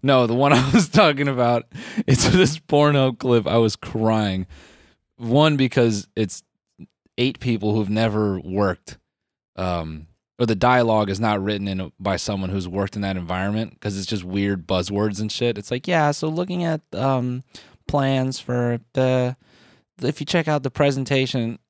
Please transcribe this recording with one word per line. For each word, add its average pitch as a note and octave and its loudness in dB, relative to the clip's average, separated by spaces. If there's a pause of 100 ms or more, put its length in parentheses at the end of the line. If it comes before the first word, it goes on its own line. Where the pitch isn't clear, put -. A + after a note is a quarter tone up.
No, C3 4
the A2+ 0
one C#3 4
<laughs> - -
I C3 4
was F#3 4
talking D3 4
about, A#2+ 0 (420)
it's - 4
this D#3+ 4
Pornhub C#3+ 2
clip. A#2+ 2
I A2 2
was A2+ 4
crying. G#2+ 0 (720)
One, C#3+ 2
because A#2 2
it's - -4 (760)
eight C3 0
people G#2+ 0
who've G#2 0
never G#2+ 0
worked, F#2 -2 (580)
um, E2 -6 (320)
or A#2+ 2
the A2 0
dialogue A2+ 2
is G2 -4
not G#2+ 0
written G2+ -4
in F#2+ -4
a, F2 -8
by F#2+ -2
someone F#2+ -6
who's F#2+ -4
worked G2 -4
in G#2 -6
that G2 -4
environment, F#2 -4
'cause G2 -6
it's F#2+ -8
just G2 -6
weird G2 -4
buzzwords G2+ -2
and G#2+ -6
shit. A#2 -2
It's - -14
like, B2+ -6
"Yeah, D#3+ 2
so D#3 -4
looking F3+ -4
at, D#3+ -4 (120)
um, B2+ -2 (440)
plans C3+ -2
for A#2+ -2 (140)
the, B2+ 0 (640)
if C3 -4
you C#3+ -6
check E3 0
out D3 0
the C3+ -4
presentation" C3 0 (100)